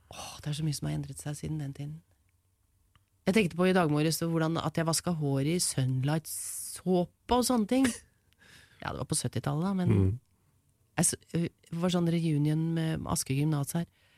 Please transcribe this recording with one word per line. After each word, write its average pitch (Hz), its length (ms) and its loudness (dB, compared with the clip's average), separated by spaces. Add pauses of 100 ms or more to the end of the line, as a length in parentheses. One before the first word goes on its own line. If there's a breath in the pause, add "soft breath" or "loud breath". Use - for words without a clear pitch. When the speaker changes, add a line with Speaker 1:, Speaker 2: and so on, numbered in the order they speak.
(140)
Speaker 1:
Åh, - 160 -12 (100)
det 151 140 -8
er - 20 -4
så 156 80 -4
mye 151 140 -2
som 156 100 -6
har 151 80 -4
endret 139 240 -8
seg 147 160 -8
siden 156 240 -6
den 139 160 -8
tiden. 147 200 -10 (1300)
Jeg 190 80 2
tenkte 170 240 4
på 185 80 4
i 185 80 4
dag 170 160 4
morges 151 300 2
hvordan 165 400 0
at - 160 -4
jeg 165 100 0
vasket 165 320 0
hår 139 360 0
i - 80 0
Sunlight-såpe - 1700 -2
og 247 140 4
sånne 226 220 2
ting. 262 200 4 (960 soft breath)
Ja, - 100 -6
det - 80 -8
var - 80 -6
på 151 100 0
syttitallet 143 480 -2
da, 202 60 0
men 185 160 2
Speaker 2:
Mm. 98 200 6 (880)
Speaker 1:
jeg 170 120 4
s-, - 100 -4 (140)
ø, 165 60 0 (100)
det - 320 -8
var 180 80 2
sånn 175 240 2
reunion 156 500 2 (120)
med 160 320 -2
Aske - 260 -2
gymnas 143 400 0
her. 170 120 -2 (320)